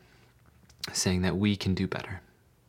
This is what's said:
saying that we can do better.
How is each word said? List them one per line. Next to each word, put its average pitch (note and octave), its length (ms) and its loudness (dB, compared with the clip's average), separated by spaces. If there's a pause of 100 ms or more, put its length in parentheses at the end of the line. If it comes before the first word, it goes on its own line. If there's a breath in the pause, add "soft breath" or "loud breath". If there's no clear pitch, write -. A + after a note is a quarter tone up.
(920 soft breath)
saying F#2 300 2
that F2+ 140 2
we G2+ 200 2
can F#2+ 180 0
do F#2 140 0
better. - 320 -8 (480)